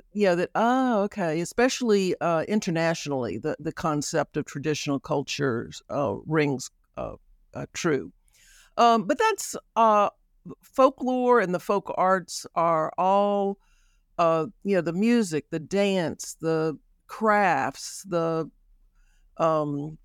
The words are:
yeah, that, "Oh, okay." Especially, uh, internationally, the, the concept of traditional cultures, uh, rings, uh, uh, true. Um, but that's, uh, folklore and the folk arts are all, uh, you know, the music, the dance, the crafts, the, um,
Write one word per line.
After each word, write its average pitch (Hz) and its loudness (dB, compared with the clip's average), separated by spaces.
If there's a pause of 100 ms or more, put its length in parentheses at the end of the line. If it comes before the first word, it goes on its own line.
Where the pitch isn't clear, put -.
(140)
yeah, 190 4
that, 175 -2
"Oh, 240 2
okay." 170 -2
Especially, 208 2
uh, 165 0
internationally, 160 -2
the, 151 -4
the 156 -8
concept 151 -2
of 143 -4
traditional 143 -4
cultures, 139 -4
uh, 123 -2 (140)
rings, 147 0 (280)
uh, 117 -8 (400)
uh, 139 -10
true. 131 -2 (680)
Um, 226 4
but 269 0
that's, 440 -2 (220)
uh, 214 4 (520)
folklore 254 2
and 180 0
the 165 -2
folk 202 -2
arts 185 0
are 165 0
all, 202 2 (640)
uh, 165 2 (160)
you 196 0
know, 175 4
the 165 -4
music, 202 2
the 160 -4
dance, 190 -2
the 160 -2 (300)
crafts, 202 0
the, 165 -2 (840)
um, 151 -2